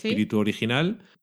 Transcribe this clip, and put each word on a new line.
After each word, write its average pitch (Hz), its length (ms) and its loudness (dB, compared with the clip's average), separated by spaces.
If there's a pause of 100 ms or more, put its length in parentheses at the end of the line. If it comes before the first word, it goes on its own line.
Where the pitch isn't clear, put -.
espíritu 107 300 0
original. 120 640 0 (220)